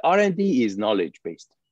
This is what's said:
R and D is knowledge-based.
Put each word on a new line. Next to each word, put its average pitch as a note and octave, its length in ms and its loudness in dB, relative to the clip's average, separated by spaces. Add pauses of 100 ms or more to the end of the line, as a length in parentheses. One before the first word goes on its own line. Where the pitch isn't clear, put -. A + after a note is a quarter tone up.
R F3+ 140 2
and G3 180 2
D F3+ 280 2
is G2 140 -4
knowledge-based. F#2+ 720 -4 (240)